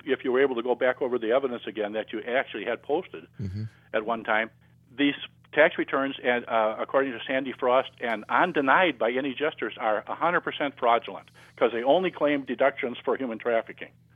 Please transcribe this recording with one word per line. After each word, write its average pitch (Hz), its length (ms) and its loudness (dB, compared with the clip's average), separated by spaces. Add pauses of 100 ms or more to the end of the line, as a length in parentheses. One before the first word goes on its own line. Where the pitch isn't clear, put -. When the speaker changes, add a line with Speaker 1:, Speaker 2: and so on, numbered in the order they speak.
Speaker 1:
if 131 200 -2
you 127 80 0
were 127 100 4
able 131 140 2
to 117 60 -2
go 123 120 2
back 127 260 0
over 127 180 0
the 110 120 -2
evidence 123 360 0
again 104 260 -6
that 107 200 -6
you 107 80 -6
actually 120 440 -4
had 113 180 -4
posted 147 420 -4 (160)
Speaker 2:
Mm-hmm. 101 240 -8 (300)
Speaker 1:
at 110 100 -2
one 113 200 -4
time, 110 260 0 (460)
these 143 180 2 (400)
tax 156 240 4
returns, 139 440 -2
and, 123 240 0
uh, 110 320 2
according 135 340 0
to 113 140 -8
Sandy 131 320 -2
Frost, 127 300 2 (120)
and 113 280 -4
undenied 151 720 4
by 113 120 2
any 131 240 -2
jesters, 131 460 -4
are 107 260 0
a 104 80 -6
hundred 165 280 0
percent 143 360 -4
fraudulent 117 500 0 (280)
'cause 117 160 2
they 117 100 -2
only 165 300 4
claim 147 320 0
deductions 127 600 0
for 120 120 0
human 117 220 -6
trafficking. 110 500 -2 (280)